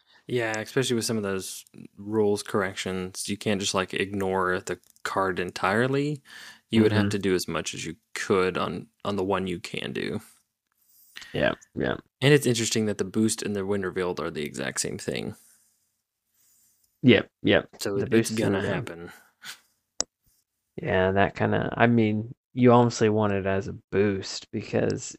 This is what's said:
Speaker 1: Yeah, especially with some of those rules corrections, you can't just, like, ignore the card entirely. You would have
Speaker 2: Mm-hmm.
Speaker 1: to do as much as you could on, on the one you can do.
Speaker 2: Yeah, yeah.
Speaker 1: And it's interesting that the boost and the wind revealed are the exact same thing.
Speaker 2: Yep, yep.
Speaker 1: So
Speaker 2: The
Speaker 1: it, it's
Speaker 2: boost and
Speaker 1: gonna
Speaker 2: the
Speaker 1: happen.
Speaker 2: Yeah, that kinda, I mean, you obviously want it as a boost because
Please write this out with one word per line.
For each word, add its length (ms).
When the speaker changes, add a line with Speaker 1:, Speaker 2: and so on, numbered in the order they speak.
Speaker 1:
Yeah, 320
especially 360
with 100
some 120
of 60
those 420
rules 460
corrections, 840
you 100
can't 220
just, 140
like, 200
ignore 680
the 200
card 360
entirely. 840
You 140
would 80
have 180
Speaker 2:
Mm-hmm. 0
Speaker 1:
to 100
do 160
as 120
much 260
as 120
you 100
could 440
on, 300
on 120
the 80
one 240
you 120
can 340
do. 280
Speaker 2:
Yeah, 200
yeah. 200
Speaker 1:
And 120
it's 120
interesting 400
that 140
the 40
boost 380
and 140
the 100
wind 180
revealed 360
are 100
the 140
exact 380
same 180
thing. 360
Speaker 2:
Yep, 260
yep. 280
Speaker 1:
So 180
Speaker 2:
The 80
Speaker 1:
it, 80
it's 160
Speaker 2:
boost 120
and 120
Speaker 1:
gonna 80
Speaker 2:
the 240
Speaker 1:
happen. 260
Speaker 2:
Yeah, 340
that 240
kinda, 400
I 120
mean, 460
you 180
obviously 380
want 240
it 120
as 220
a 60
boost 600
because 680